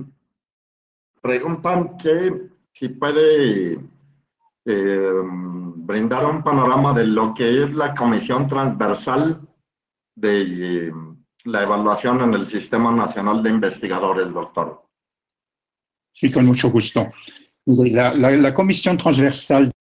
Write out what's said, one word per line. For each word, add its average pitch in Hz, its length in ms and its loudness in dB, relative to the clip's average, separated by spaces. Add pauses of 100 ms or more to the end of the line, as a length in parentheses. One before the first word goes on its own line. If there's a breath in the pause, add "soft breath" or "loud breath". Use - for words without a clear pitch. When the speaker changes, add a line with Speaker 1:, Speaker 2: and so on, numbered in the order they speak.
(1200)
Speaker 1:
preguntan 165 800 -4
que 170 520 -2 (220)
si - 180 -8
puede, 143 920 2 (840)
eh, 98 460 0 (720)
brindar 113 400 -2
un 151 160 -2
panorama 135 520 2
de 117 120 2
lo 107 280 0
que 123 300 2
es 143 120 -4
la 143 180 -2
Comisión 123 540 0
Transversal 135 920 -2 (760)
de, 90 720 -2
eh, 80 60 -8 (520)
la 110 180 -4
Evaluación 104 580 0
en 120 140 2
el 95 120 -2
Sistema 113 440 -2
Nacional 107 520 -2
de 113 60 0
Investigadores, 95 840 -2
doctor. 85 480 -8 (1300)
Speaker 2:
Sí, - 180 0
con 127 140 4
mucho 123 260 4
gusto. 110 400 0 (540 loud breath)
Mire, 123 260 4
la, 123 220 2
la, 135 180 4
la 139 220 4
Comisión 185 440 0
Transversal 139 840 2